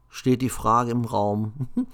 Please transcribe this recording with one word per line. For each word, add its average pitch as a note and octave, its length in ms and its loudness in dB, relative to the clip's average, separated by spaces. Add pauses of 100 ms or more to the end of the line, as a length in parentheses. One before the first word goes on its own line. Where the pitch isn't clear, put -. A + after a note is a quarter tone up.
steht B2+ 340 0
die B2+ 80 0
Frage A#2+ 400 2
im A#2+ 140 0
Raum. G#2+ 640 -2 (260)